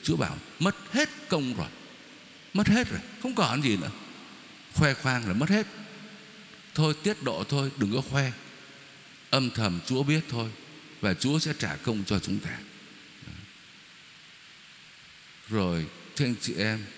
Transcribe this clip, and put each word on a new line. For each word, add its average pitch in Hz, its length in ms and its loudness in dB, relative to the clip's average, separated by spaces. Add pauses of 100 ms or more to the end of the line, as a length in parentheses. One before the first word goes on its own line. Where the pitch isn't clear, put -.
Chúa 165 120 2
bảo 104 220 0 (220)
mất 190 160 2 (160)
hết 302 180 2 (200)
công 135 280 0
rồi, 80 100 -4 (840)
mất 208 140 4
hết 208 220 6
rồi, 92 100 -4 (220)
không 254 140 -2
còn 139 260 4
gì 110 160 4
nữa. 85 140 -2 (840)
Khoe 147 200 6
khoang 123 340 0
là 90 60 2
mất 139 160 2
hết. 208 180 4 (1040)
Thôi 151 200 4 (100)
tiết 208 200 0
độ 101 260 -2
thôi, 139 280 2
đừng 104 160 2
có 131 80 2
khoe. 135 300 0 (1000)
Âm 131 200 4
thầm 98 360 0
Chúa 131 180 2
biết 156 260 4
thôi, 113 200 -2 (520)
và 98 120 4
Chúa 139 260 2
sẽ 156 200 -2
trả 76 160 -2
công 110 300 -2
cho 98 140 2
chúng 98 200 -2
ta. - 180 -8 (3000)
Rồi, 90 360 2 (300)
thưa 143 100 2
anh 120 160 2
chị - 160 -4
em 107 280 0 (120)